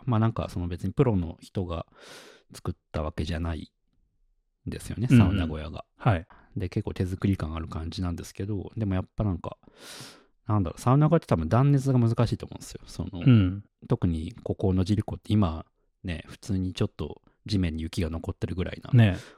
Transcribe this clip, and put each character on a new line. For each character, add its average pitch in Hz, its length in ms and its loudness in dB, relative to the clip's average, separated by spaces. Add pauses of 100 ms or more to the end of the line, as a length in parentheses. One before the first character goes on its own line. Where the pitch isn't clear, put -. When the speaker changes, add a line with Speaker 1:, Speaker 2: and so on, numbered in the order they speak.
Speaker 1:
ま 117 140 2
あ、 - 20 4
な 113 80 4
ん 113 60 0
か - 160 -6
そ - 100 -6
の 87 80 -4
別 87 180 -6
に 95 60 -4
プ 147 120 2
ロ 113 120 2
の 85 240 -2
人 - 240 -8
が 85 220 -8 (640)
作 - 200 -8
っ - 20 -14 (180)
た 82 100 -4
わ 76 100 -4
け 80 120 -4
じ 82 100 -4
ゃ 80 60 -4
な 82 140 -4
い - 180 -12 (920)
ん - 40 -6
で - 100 -10
す - 100 -10
よ - 60 -8
ね、 107 140 -2
Speaker 2:
う - 40 10
ん - 20 10
う - 20 10
ん。 110 80 10
Speaker 1:
サ 85 40 4
ウ 98 40 2
ナ 80 140 0
小 78 100 -6
屋 78 120 -10
が。 - 160 -14 (100)
Speaker 2:
は 107 200 2
い。 82 100 -8 (300)
Speaker 1:
で、 92 120 -4
結 - 160 -4
構 - 80 -4
手 95 140 -2
作 92 200 -4
り 95 120 2
感 80 160 -6
あ 80 40 -6
る 80 100 -8
感 82 200 -8
じ 82 140 -6
な 90 80 -2
ん 85 60 -4
で - 80 -12
す - 100 -18
け 95 100 -8
ど、 101 320 -6
で 110 80 -4
も 95 100 0
や 92 60 0
っ 92 40 -6 (120)
ぱ 110 80 -2
な 104 60 0
ん 90 80 -2
か、 - 180 -12 (880)
な 107 140 2
ん - 20 2
だ 82 80 -2
ろ - 80 -12
う、 - 20 -16
サ 123 120 2
ウ 135 60 6
ナ 151 100 6
小 165 60 4
屋 - 20 6
っ 156 40 2
て - 60 -6
多 107 100 2
分 80 120 -2
断 131 240 4
熱 135 180 2
が 131 80 4
難 117 120 4 (160)
し - 80 -4
い - 20 0
と - 80 -12
思 - 100 -12
う - 40 -12
ん - 20 -20
で - 60 -16
す - 60 -16
よ。 - 140 -16
そ - 180 -8
の、 - 100 -8
Speaker 2:
う 87 40 -10
ん。 101 460 6 (240)
Speaker 1:
特 - 180 0
に 82 360 -2
こ - 120 -4
こ 92 200 2
野 92 100 2
尻 101 180 0
湖 - 140 -8
っ - 20 -16
て - 140 -6
今 85 320 2 (400)
ね、 87 220 -8
普 - 120 -18
通 95 200 -4
に 92 160 -4
ち - 80 -4
ょ - 20 2
っ 101 100 0
と - 280 -10 (240)
地 104 120 0
面 85 180 0
に 80 60 -6
雪 82 200 -4
が 80 80 -2
残 82 220 -6
っ - 40 -16
て - 100 -6
る 87 80 -8
ぐ 87 100 -4
ら 82 80 -6
い - 120 -14
な - 80 -18
Speaker 2:
ね。 113 240 6 (220)